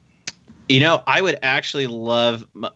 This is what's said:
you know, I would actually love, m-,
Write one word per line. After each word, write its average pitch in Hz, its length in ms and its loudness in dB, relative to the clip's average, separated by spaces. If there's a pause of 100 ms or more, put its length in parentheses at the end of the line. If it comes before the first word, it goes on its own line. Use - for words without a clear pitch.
(680)
you 131 100 4
know, 156 260 4
I 143 160 0
would 180 220 -2
actually 135 460 -4
love, 117 640 0
m-, 110 220 -8